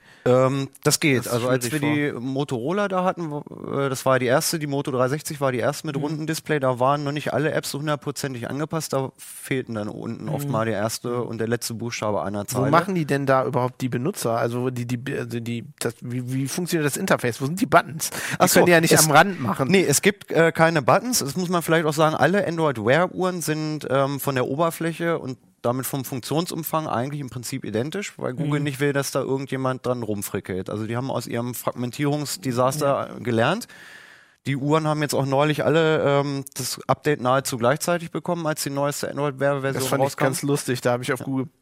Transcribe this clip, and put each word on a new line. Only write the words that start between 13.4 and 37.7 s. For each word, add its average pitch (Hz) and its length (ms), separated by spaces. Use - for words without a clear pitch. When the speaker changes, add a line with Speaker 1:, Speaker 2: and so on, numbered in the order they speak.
Speaker 2:
überhaupt 127 380
die 131 80
Benutzer? 120 480
Also 123 320
die, 123 160
die, 127 320
also 120 240
die, 117 240
das, 117 200
wie, 123 320
wie 135 160
funktioniert 165 380
das 139 100
Interface? 135 460
Wo 135 60
sind 175 120
die - 60
Buttons? 160 460
Die - 40
Speaker 1:
Ach 180 100
so, - 120
Speaker 2:
können - 80
die 175 60
ja 165 80
nicht 160 120
Speaker 1:
es 156 100
Speaker 2:
am 156 80
Rand 165 300
machen. 131 260
Speaker 1:
Nee, 180 160
es 135 200
gibt, - 280
äh, 165 220
keine 165 300
Buttons. 202 360
Das 139 160
muss 180 140
man 175 140
vielleicht 160 240
auch 151 60
sagen, 156 220
alle 185 320
Android-Wear-Uhren 165 920
sind, 156 220
ähm, 135 300
von 135 160
der 127 100
Oberfläche 165 720
und 127 200
damit 123 240
vom 139 160
Funktionsumfang 156 800
eigentlich 135 360
im 131 80
Prinzip 127 340
identisch, 139 540
weil 127 160
Google 147 260
Speaker 3:
Mhm. 147 60
Speaker 1:
nicht 135 160
will, 143 120
dass 139 180
da 139 100
irgendjemand 131 640
dran 123 180
rumfrickelt. 101 640
Also 107 160
die 113 120
haben 131 120
aus 120 160
ihrem 120 300
Fragmentierungsdesaster 135 1300
Speaker 3:
Ja. 123 60
Speaker 1:
gelernt. 123 480
Die 139 120
Uhren 151 320
haben 151 120
jetzt 147 140
auch 135 100
neulich 143 380
alle, 156 400
ähm, 139 400
das - 300
Update 139 360
nahezu 131 360
gleichzeitig 156 540